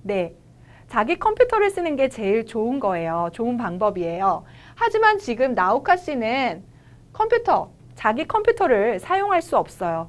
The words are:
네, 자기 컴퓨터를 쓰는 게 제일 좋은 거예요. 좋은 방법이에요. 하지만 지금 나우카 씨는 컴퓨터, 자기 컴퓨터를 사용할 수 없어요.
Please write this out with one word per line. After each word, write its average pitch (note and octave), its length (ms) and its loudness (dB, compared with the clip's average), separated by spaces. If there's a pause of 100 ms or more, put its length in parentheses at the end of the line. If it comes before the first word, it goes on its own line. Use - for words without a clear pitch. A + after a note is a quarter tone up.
네, F#3 340 -4 (520)
자기 B3 320 -2
컴퓨터를 G#4+ 500 2
쓰는 E4+ 280 -2
게 C4+ 120 2
제일 A3 380 0
좋은 A#3+ 340 -2
거예요. E3+ 540 -2
좋은 A#3+ 240 -4
방법이에요. F3+ 840 -2 (300)
하지만 G#4+ 440 2
지금 B3+ 360 0
나우카 A#3 420 2
씨는 A#3+ 680 -4 (480)
컴퓨터, G#4+ 560 0 (260)
자기 A#3 320 -2
컴퓨터를 C#4+ 760 2
사용할 F#4+ 420 0
수 C#4+ 160 0
없어요. E3+ 500 -4